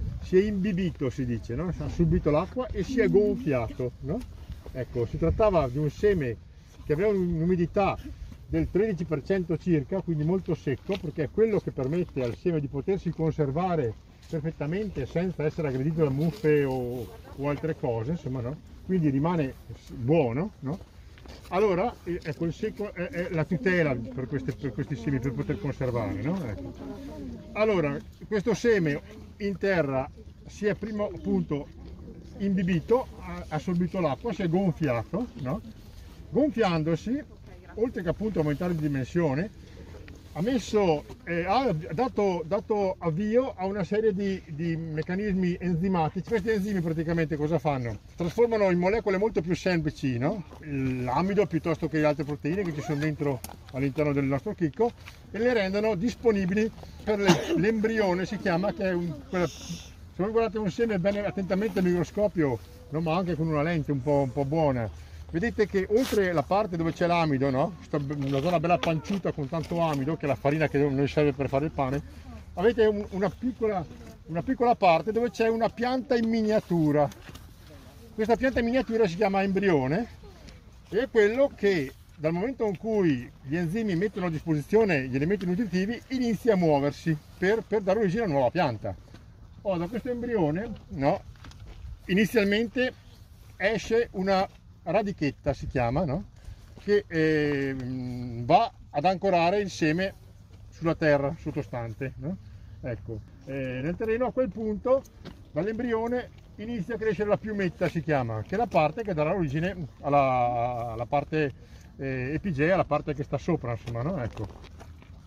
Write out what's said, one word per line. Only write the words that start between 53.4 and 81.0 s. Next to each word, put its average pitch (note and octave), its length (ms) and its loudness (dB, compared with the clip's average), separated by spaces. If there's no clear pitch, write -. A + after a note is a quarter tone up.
all'interno C#3 380 0
del C#3 120 2
nostro C#3 300 -2
chicco, G3 360 0
e G3 80 -8
le A#3+ 140 4
rendono G#3+ 420 2
disponibili G#3 760 2
per G#3 160 2
le-, F3 360 4
l'embrione, G3+ 720 2
si G#3 120 -6
chiama, F#3 340 0
che G3 160 -2
è F#3 40 0
un, F3 220 -2
quella, F3+ 180 0
se - 460 -10
voi G3+ 160 -2
guardate A3 260 2
un G#3 140 0
seme A3+ 260 2
bene G3+ 260 0
attentamente G3 540 0
al F#3+ 60 4
microscopio, F3 760 2
no, D3 120 -2
ma E3 140 0
anche F3 220 0
con D#3+ 100 0
una D3+ 160 2
lente D#3 300 0
un C3+ 100 -2
po', C#3+ 200 4
un C3 100 -2
po' C#3 120 0
buona, C3+ 580 0
vedete G3+ 340 0
che F#3+ 240 0
oltre G#3 420 4
la D3+ 120 2
parte F#3+ 320 2
dove E3 160 2
c'è E3+ 160 2
l'amido, D3+ 420 4
no? C#3+ 280 2
Questa - 200 -4
be-, C#3+ 160 -4
una C#3 260 0
zona E3 200 2
bella E3+ 180 4
panciuta E3+ 540 0
con C#3+ 160 -4
tanto E3+ 320 -2
amido, D#3 360 0
che D#3 100 -4
è - 20 0
la B2+ 80 2
farina D3 320 2
che C#3+ 100 2
noi C#3 300 4
serve D3 240 4
per C3+ 160 -2
fare C#3 160 2
il D#3 80 -2
pane, C3+ 280 0
avete A3 320 4
un, G#3 240 2
una F#3+ 180 0
piccola, G#3+ 560 -2
una D#3+ 180 -4
piccola B3 320 4
parte F3 340 4
dove A3+ 200 2
c'è A3+ 180 2
una A3+ 200 2
pianta B3 460 0
in A#3 140 2
miniatura. F3 800 4
Questa A3 220 2
pianta B3+ 240 2
in A#3 60 2
miniatura A3+ 420 2
si E3 80 -4
chiama G3 260 2
embrione F#3+ 640 2
e F3+ 100 0